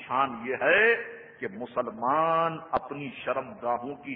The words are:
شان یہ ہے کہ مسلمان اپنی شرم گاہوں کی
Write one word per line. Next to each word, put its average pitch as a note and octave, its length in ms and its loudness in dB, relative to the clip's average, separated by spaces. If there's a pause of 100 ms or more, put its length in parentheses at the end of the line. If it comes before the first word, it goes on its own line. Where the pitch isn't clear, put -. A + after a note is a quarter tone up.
شان B2+ 380 0
یہ B2+ 100 -2
ہے F#3 400 6 (440)
کہ A#2+ 100 -6
مسلمان B2 1080 0 (120)
اپنی C#3+ 400 -4 (140)
شرم B2+ 280 -2 (100)
گاہوں A#2+ 320 -2
کی C#3 220 -10